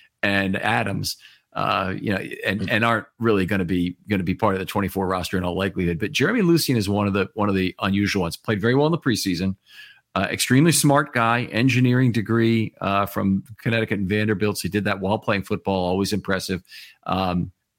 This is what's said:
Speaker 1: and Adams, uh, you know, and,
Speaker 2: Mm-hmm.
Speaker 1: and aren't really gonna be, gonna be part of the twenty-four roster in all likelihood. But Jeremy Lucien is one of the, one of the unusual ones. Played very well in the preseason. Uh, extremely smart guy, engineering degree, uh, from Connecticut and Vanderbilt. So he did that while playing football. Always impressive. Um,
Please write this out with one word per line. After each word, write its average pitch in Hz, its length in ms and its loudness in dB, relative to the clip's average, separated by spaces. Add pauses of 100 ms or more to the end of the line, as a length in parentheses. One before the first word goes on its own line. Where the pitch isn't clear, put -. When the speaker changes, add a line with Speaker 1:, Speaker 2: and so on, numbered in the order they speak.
(240)
Speaker 1:
and 98 340 0
Adams, 101 600 -2 (360)
uh, 98 460 -2
you - 120 -2
know, 95 60 0 (280)
and, 98 160 -2
Speaker 2:
Mm-hmm. 92 80 -4
Speaker 1:
and 113 160 2
aren't 113 220 0 (100)
really 107 300 2
gonna 92 180 -2
be, 90 300 -2 (120)
gonna 98 160 0
be 87 120 -2
part 101 180 0
of 95 60 -2
the 95 60 -6
twenty-four 98 420 -4
roster 92 300 -4
in 90 60 -2
all 87 140 -4
likelihood. 90 400 -2
But 98 140 -4
Jeremy 208 320 0
Lucien 165 340 2
is 101 100 -2
one 101 200 0
of 98 60 0
the, 95 200 0
one 104 160 -2
of 98 60 0
the 92 240 0
unusual 98 420 0
ones. 82 160 -4
Played 107 240 -4
very 117 140 2
well 143 100 4
in 156 60 2
the 170 80 0
preseason. 95 560 -2 (600)
Uh, 95 160 0
extremely 135 400 4
smart 147 420 2
guy, 117 380 2
engineering 127 580 4
degree, 113 720 2
uh, 98 260 0
from 98 380 0 (140)
Connecticut 113 420 -2
and 98 80 -2
Vanderbilt. 104 500 0
So - 40 -6
he 87 80 -4
did 98 160 0
that 98 160 -2
while 95 180 0
playing 101 240 -2
football. 98 320 -2 (140)
Always 95 240 0
impressive. 92 500 -4 (420)
Um, 90 460 -2 (280)